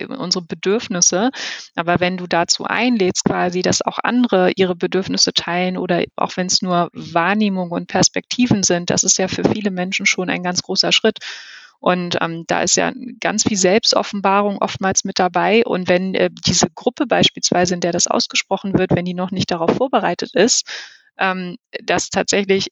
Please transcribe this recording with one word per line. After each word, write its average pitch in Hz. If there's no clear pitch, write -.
unsere 185
Bedürfnisse. 185
Aber 175
wenn 180
du 180
dazu 175
einlädst, 208
quasi, 180
dass 180
auch -
andere 214
ihre 185
Bedürfnisse 180
teilen 180
oder 180
auch -
wenn's 185
nur 175
Wahrnehmung 180
und 180
Perspektiven 196
sind, 175
das 170
ist -
ja 185
für -
viele 208
Menschen 185
schon 180
ein 175
ganz 180
großer 185
Schritt. -
Und, 180
ähm, 165
da -
ist -
ja -
ganz 190
viel 220
Selbstoffenbarung 196
oftmals -
mit -
dabei. 180
Und 180
wenn, 185
äh, 180
diese 180
Gruppe -
beispielsweise, 180
in 175
der 170
das 175
ausgesprochen -
wird, 185
wenn 175
die 180
noch 180
nicht 180
darauf 170
vorbereitet 202
ist, -
ähm, 185
dass -
tatsächlich 190